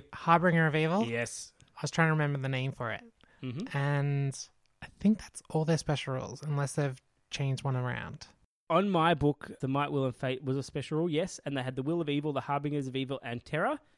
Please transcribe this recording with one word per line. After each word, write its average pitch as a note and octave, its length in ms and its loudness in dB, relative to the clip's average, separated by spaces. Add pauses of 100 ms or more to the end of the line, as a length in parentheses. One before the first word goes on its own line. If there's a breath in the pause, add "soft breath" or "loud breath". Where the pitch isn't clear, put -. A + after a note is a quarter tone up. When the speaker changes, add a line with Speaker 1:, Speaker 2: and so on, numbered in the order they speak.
(140)
Speaker 1:
Harbinger E3 540 6
of D3 80 2
Evil. E3 280 2
Speaker 2:
Yes. A#2+ 480 -4 (220)
Speaker 1:
I - 80 -14
was D3+ 80 -4
trying E3 160 4
to D#3+ 60 4
remember D3 260 2
the C3+ 100 -4
name C3 220 -2
for A#2+ 220 -4
it. D#3+ 100 -6 (400 soft breath)
Speaker 2:
Mm-hmm. C3 340 -6
Speaker 1:
And C#3+ 640 0 (440)
I - 60 -16 (100)
think G#3 220 4
that's - 280 -16
all D#3 160 0
their D#3+ 140 2
special C3+ 360 -2
rules, B2+ 280 -8
unless C#3+ 300 -2
they've C#3 280 -2 (300)
changed C3+ 320 -2
one C3+ 140 -2
around. B2 500 -6 (420)
Speaker 2:
On F#3+ 220 4
my E3+ 240 6
book, D3 340 0 (120)
the C3+ 80 -2
Might, C#3+ 240 0
Will, C#3 140 2
and B2 100 -2
Fate C3 260 -4
was C3+ 140 -2
a C#3 80 -2
special D3+ 340 -4
rule, F3 100 2
yes. E3 380 0
And C#3 100 -4
they C3 60 -2
had C3 140 -4
the C3 80 -4
Will E3 160 0
of D#3 80 -2
Evil, D3 240 0
the C3+ 80 -2
Harbingers C#3+ 480 -2
of B2+ 80 -6
Evil, C3+ 260 -4
and A#2+ 220 -8
Terror. G#3 340 -2 (200)